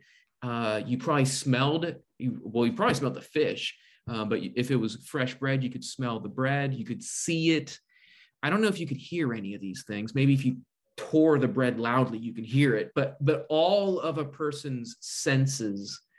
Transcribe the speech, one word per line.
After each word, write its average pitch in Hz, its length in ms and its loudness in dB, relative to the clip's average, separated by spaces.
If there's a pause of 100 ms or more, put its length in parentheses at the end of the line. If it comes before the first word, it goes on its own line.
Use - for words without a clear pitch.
(440)
uh, 117 420 -2
you 123 120 -2
probably 147 260 2
smelled 139 640 2
it. - 180 -8 (160)
You, 120 240 -4
well, 117 220 2
you 117 80 2
probably 202 220 2
smelled 135 200 -2
the - 60 -12
fish, - 520 -2 (360)
uh, 110 160 -2
but 107 160 0
if 123 280 -2
it 139 60 2
was 110 320 -2
fresh 127 280 -4
bread, 135 280 0
you 120 60 -2
could 127 160 -10
smell 120 340 -4
the - 80 -8
bread, 135 460 -2
you 120 100 -6
could 110 180 -8
see 165 500 -2
it. 147 280 -2 (640)
I 143 60 0
don't 202 120 2
know 220 60 4
if 190 140 0
you 165 40 -4
could 139 120 -4
hear 151 360 -2
any 101 200 -6
of 98 80 -10
these 95 260 -10
things. 107 260 -6
Maybe 139 200 4
if 139 100 2
you 127 140 0 (400)
tore 156 420 4
the 127 80 4
bread 117 320 2
loudly, 117 380 2
you 113 160 -6
can 113 100 -8
hear 123 320 4
it, - 200 -2
but, 135 260 0
but 143 280 2
all 180 520 4
of 156 160 -2
a 151 80 -4
person's 135 760 -6
senses 117 1000 0 (180)